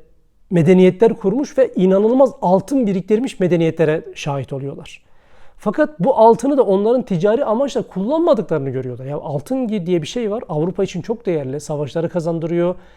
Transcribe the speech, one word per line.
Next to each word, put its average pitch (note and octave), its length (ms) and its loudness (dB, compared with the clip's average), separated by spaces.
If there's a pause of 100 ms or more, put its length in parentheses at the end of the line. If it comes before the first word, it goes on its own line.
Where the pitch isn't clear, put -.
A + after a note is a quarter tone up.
(520)
medeniyetler F#3 600 4
kurmuş A3 440 -2
ve C4 180 2
inanılmaz G#3+ 680 4
altın G3 460 0
biriktirmiş G#3+ 520 -2
medeniyetlere E3 680 0 (100)
şahit C#3 380 -6
oluyorlar. C3+ 500 -12 (540)
Fakat D4+ 420 -2
bu G3+ 180 2
altını A#3 400 6
da B3 60 4
onların G#3 380 2
ticari G3+ 440 0
amaçla A#3 360 -2
kullanmadıklarını G3 880 -2
görüyorlar. B2+ 360 -8
Ya C#3+ 120 -8
altın D#3 500 -6
gi-, G3+ 180 -4
diye E3+ 160 0
bir D#3 60 -8
şey A3+ 240 -4
var. A#3+ 180 -6
Avrupa F3 340 -2
için F3+ 180 -6
çok A#3 240 -8
değerli. D3 340 -4
Savaşları D3+ 500 -4
kazandırıyor. E3+ 680 -2 (200)